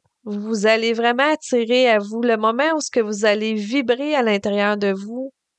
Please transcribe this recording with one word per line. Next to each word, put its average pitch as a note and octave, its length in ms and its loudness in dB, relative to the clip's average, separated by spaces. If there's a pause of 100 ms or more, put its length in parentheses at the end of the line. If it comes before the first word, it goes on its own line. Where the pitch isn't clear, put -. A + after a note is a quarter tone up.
(240)
vous G#3 440 -4
allez A3+ 260 2
vraiment A#3+ 380 2
attirer B3 580 2
à A3 100 4
vous G#3 220 -6
le A#3 160 2
moment A#3+ 380 0
où D4+ 60 -2
ce - 100 -10
que - 80 0
vous G#3+ 260 -2
allez G#3+ 300 2
vibrer A#3+ 580 -2
à C#4 80 2
l'intérieur G#3 560 0
de G#3 140 0
vous, A3+ 400 -8 (280)